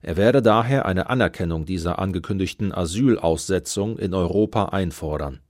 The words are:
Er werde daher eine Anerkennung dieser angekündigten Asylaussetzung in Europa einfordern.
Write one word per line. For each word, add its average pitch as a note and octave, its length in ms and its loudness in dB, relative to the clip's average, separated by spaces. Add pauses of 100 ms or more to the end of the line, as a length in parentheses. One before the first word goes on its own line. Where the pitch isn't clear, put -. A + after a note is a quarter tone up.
Er E2 160 -4
werde B2 240 4
daher A#2 440 4
eine F#2 240 -2
Anerkennung E2+ 560 0
dieser F2 340 -4
angekündigten F#2+ 720 -2
Asylaussetzung F#2+ 1300 0
in F#2 140 -4
Europa F#2+ 520 2
einfordern. D#2 720 -4 (100)